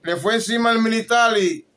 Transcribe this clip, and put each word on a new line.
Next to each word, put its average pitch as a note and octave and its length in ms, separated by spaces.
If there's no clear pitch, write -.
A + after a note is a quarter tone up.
Le E3+ 140
fue G#3+ 200
encima A#3 340
al A3+ 100
militar A3+ 560
y F3 300